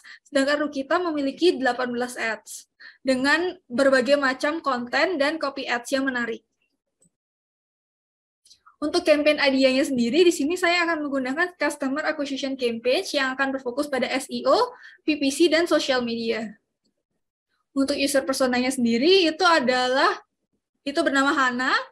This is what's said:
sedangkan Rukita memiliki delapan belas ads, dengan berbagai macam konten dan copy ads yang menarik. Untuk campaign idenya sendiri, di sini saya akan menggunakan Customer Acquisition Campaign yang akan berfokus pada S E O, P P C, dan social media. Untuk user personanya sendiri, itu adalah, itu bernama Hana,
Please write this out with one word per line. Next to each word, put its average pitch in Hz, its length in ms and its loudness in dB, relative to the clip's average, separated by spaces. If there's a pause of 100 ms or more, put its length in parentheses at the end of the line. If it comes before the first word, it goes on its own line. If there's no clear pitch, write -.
(300)
sedangkan 285 320 0
Rukita 294 400 -2
memiliki 302 560 0
delapan 247 320 -2
belas 240 240 -6
ads, - 560 -8 (320)
dengan 294 640 0
berbagai 262 480 4
macam 285 480 -2
konten 269 560 -2
dan 302 240 -2
copy 269 240 -6
ads 240 240 -6
yang 269 160 -2
menarik. 240 400 -6 (2250)
Untuk 302 240 -2
campaign 302 400 4
idenya 269 400 4
sendiri, 262 400 2
di 349 80 6
sini 311 240 0
saya 349 320 0
akan 302 240 -2
menggunakan 277 480 -2
Customer 294 480 -4
Acquisition 277 480 -4
Campaign 247 560 -2
yang 262 240 -2
akan 269 240 -2
berfokus 247 320 -6
pada 254 160 -2
S 262 240 -6
E 247 160 -6
O, 415 240 4 (320)
P 302 160 -2
P 277 160 0
C, 330 160 4
dan 320 160 2
social 302 320 0
media. 226 480 -4 (1300)
Untuk 269 240 0
user 277 240 2
personanya 254 480 0
sendiri, 269 560 2
itu 311 160 -2
adalah, 269 720 2 (720)
itu 285 160 -2
bernama 277 320 2
Hana, 254 400 0 (180)